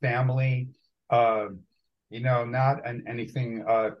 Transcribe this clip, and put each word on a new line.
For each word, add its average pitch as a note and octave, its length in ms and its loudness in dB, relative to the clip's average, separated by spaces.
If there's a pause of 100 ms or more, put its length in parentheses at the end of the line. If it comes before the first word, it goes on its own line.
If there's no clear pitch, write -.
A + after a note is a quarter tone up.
family. B2+ 680 0 (420)
Uh, A2+ 380 4 (600)
you A2+ 100 -10
know, B2 260 0
not C3 400 2
an, A#2+ 200 -8
anything, A#2 600 -6
uh, A2 220 2 (100)